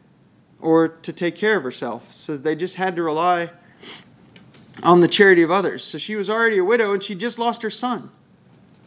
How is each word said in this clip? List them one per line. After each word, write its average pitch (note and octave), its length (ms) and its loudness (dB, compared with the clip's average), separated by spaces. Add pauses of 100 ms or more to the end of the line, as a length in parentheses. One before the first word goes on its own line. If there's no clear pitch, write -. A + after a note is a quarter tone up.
(600)
or D#3+ 280 4
to D#3+ 240 -14
take E3+ 240 -4
care G#3+ 200 0
of D3+ 60 -2
herself. A#2+ 480 -8
So - 260 -10
they D#3 200 -4
just F3 200 -6
had F#3 200 -4
to E3+ 60 -2
rely E3+ 480 -2 (1300)
on F3 180 6
the E3+ 80 6
charity F#3+ 340 6
of D#3+ 80 2
others. F3 340 -2
So - 140 -10
she G#3 180 -10
was G3 120 -6
already A3+ 300 0
a F3+ 60 2
widow, G#3+ 280 2
and G3 100 -2
she G#3 120 -8
just A3+ 240 -6
lost A#3 240 -4
her A3 80 -6
son. B3 400 -6 (760)